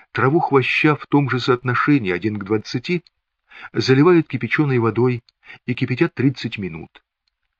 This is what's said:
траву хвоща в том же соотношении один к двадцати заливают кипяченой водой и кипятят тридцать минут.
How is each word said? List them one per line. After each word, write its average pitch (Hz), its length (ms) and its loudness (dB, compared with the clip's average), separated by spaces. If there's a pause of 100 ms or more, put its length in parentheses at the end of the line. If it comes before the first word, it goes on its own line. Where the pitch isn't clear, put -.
(120)
траву 135 280 2
хвоща 139 560 2
в - 100 -14
том 143 220 0
же 127 100 -2
соотношении 123 760 0
один 104 260 -4
к 101 60 -8
двадцати 117 600 -4 (680)
заливают 147 560 4
кипяченой 131 500 -2
водой 117 440 0 (440)
и 123 80 -4
кипятят 123 400 -2
тридцать 120 440 -2
минут. 80 440 -12 (580)